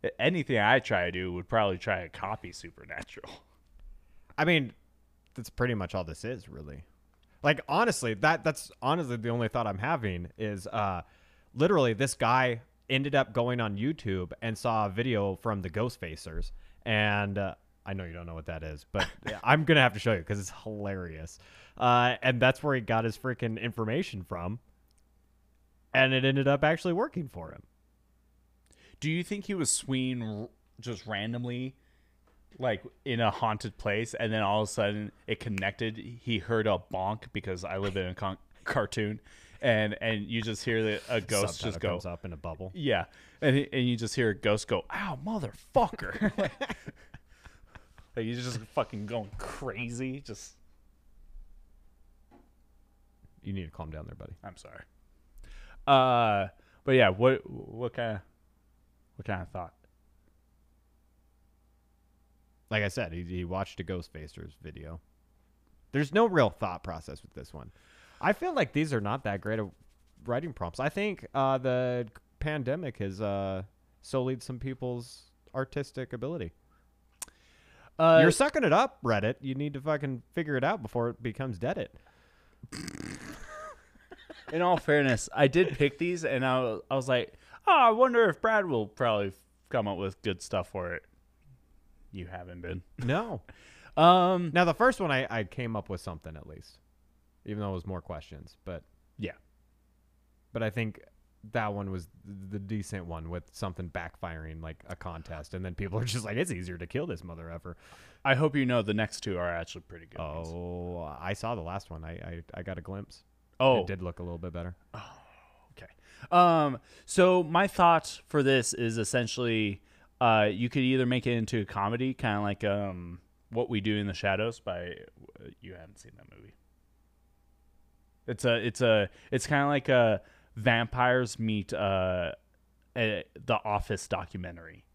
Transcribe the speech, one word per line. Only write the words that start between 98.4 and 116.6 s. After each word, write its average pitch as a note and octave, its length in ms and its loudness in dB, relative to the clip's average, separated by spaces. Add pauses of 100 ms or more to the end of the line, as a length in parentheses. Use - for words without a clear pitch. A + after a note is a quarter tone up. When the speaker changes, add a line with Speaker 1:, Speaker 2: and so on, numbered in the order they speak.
Speaker 2:
But F2 200 -10 (340)
Speaker 1:
Yeah. G2+ 140 -6 (1200)
Speaker 2:
but A2+ 100 -2
I A2 80 0
think A2 300 -4 (520)
that G#2+ 220 -2
one G2+ 160 -4
was F2+ 140 -6 (200)
th-, G2+ 120 -14 (140)
the G#2 100 -6
decent G2 460 -6
one E2 240 -8
with F2 220 -8
something F2+ 380 -8
backfiring, D#2+ 720 -10
like D#2+ 260 -12
a F2+ 60 -10
contest, E2 600 -12
and F#2 100 -6
then F2+ 100 -6
people G2 240 -4
are A2+ 60 0
just A2+ 200 -4
like, G#2+ 120 -4
"It's E3 160 -2
easier F2+ 260 -8
to E2+ 80 -10
kill D3 200 -4
this E2+ 180 -8
mother E2 260 -12
effer." E2+ 260 -12 (480)
Speaker 1:
I C3+ 120 6
hope D3 200 2
you C3+ 80 4
know B2 160 4
the G#2 140 0
next G#2+ 280 -2
two F#2+ 140 -4
are F2 140 -2
actually E2+ 320 -6
pretty E2 240 -20
good - 140 -12
ones. D#2+ 300 -6
Speaker 2:
Oh, F2 680 -8
I F#2 140 -4
saw - 220 -6
the F#2+ 60 -8
last F2+ 280 -8
one. D#2+ 140 -12
I, D#2+ 80 -10
I, E2 300 -12 (120)
I F2+ 80 -10
got F2+ 160 -8
a E2+ 40 -12
glimpse. - 420 -14 (340)
Speaker 1:
Oh. C3 220 8
Speaker 2:
It F2+ 80 -2
did F#2+ 140 -4
look F2 180 -8
a - 20 -8
little E2+ 160 -8
bit F2 160 -8
better. F2 220 -8 (180)
Speaker 1:
Oh, - 240 -14 (580)
okay. - 140 -20 (400)
Um, E3 480 6 (280)